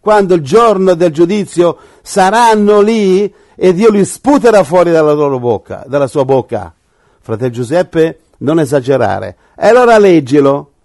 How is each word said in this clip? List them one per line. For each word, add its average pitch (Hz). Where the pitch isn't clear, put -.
quando 202
il 170
giorno 190
del 170
giudizio 175
saranno 208
lì 202
e 180
Dio 214
li 202
sputerà 220
fuori 170
dalla 156
loro 143
bocca, 113
dalla 139
sua 139
bocca. 117
Fratel 113
Giuseppe, 160
non 151
esagerare. 117
E -
allora 240
leggilo 147